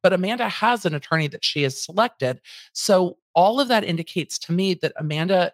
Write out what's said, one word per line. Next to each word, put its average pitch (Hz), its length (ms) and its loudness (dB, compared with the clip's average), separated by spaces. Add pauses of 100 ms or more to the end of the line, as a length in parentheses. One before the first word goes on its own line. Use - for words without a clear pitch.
but 185 100 4
Amanda 214 360 0
has 226 360 0
an 160 100 -2
attorney 151 340 -2
that - 160 -12
she - 180 -2
has 131 180 -2
selected. 170 600 -2 (320)
So 185 460 2 (160)
all 208 260 4
of 269 80 0
that 226 160 2
indicates 165 560 -6
to - 120 -6
me 185 220 0
that 165 220 -4
Amanda 165 580 0